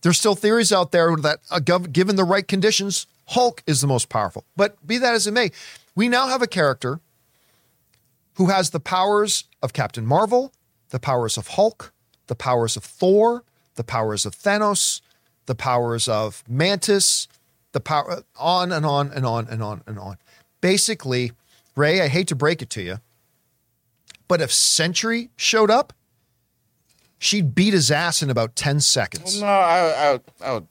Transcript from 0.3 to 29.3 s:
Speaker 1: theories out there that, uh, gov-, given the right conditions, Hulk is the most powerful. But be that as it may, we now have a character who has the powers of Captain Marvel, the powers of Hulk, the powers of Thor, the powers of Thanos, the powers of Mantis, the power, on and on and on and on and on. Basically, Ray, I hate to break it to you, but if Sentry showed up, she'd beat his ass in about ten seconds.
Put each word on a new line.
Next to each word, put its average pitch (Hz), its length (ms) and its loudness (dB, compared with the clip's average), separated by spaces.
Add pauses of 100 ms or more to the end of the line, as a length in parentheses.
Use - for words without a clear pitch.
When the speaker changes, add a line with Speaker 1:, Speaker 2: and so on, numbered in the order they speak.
Speaker 1:
theories 214 360 4
out 180 200 2
there 165 240 4
that, 151 240 0 (100)
uh, 175 80 -2
gov-, 175 320 0
given 185 260 2
the 190 80 4
right 190 220 0
conditions, 196 600 0 (220)
Hulk 240 380 0
is 143 140 0
the 139 60 0
most 127 240 0
powerful. 101 340 -4 (120)
But 202 300 -2
be 220 120 -2
that 240 160 2
as 220 120 0
it 208 60 -4
may, 226 180 0 (460)
we 226 120 2
now 254 200 2
have 254 140 -2
a 240 40 -2
character 143 540 -2 (1300)
who 190 120 2
has 190 240 2
the 175 80 -6
powers 202 680 0 (180)
of 131 100 -6
Captain 113 340 -6
Marvel, 220 460 2 (380)
the 127 100 -6
powers 123 380 -2
of 104 100 -10
Hulk, - 440 -2 (340)
the - 100 -6
powers 117 400 -2
of 107 80 -12
Thor, 220 580 2 (340)
the 117 80 -8
powers 110 420 -4
of 101 100 -10
Thanos, 208 640 0 (460)
the 131 100 -2
powers 120 520 -2
of 110 380 -4
Mantis, 190 800 0 (460)
the - 80 -2
power, 151 420 -4 (160)
on 180 340 0
and 156 140 -2
on 143 240 0
and 131 160 -4
on 117 220 -2
and 110 140 -6
on 104 240 -8
and 104 120 -12
on. 95 200 -14 (420)
Basically, 135 720 -2 (420)
Ray, 151 260 2
I 160 80 2
hate 175 200 0
to 165 80 -4
break 147 260 0
it 117 80 -14
to 107 120 -10
you, 92 160 -8 (1300)
but 175 120 2
if - 120 -2
Sentry 226 840 0
showed 220 340 2
up, 254 220 2 (1300)
she'd 170 360 0
beat 202 180 4
his 156 180 4
ass 160 320 0
in 143 80 -2
about 117 260 -2
ten 147 240 0
seconds. 160 600 -2